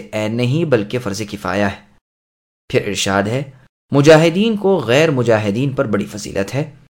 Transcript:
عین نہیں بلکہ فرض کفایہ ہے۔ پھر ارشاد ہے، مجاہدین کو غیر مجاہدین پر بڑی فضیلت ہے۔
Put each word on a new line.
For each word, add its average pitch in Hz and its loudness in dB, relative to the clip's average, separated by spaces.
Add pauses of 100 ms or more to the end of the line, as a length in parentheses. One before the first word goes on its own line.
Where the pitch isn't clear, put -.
(120)
عین 107 -4
نہیں 127 0
بلکہ 120 0
فرض 104 -6
کفایہ 98 -2
ہے۔ - -6 (760)
پھر - -2
ارشاد 98 0
ہے، 117 -2 (500)
مجاہدین 160 6
کو 190 0
غیر 147 2
مجاہدین 117 0
پر 135 -2
بڑی 101 -2
فضیلت - -8
ہے۔ 151 -4 (260)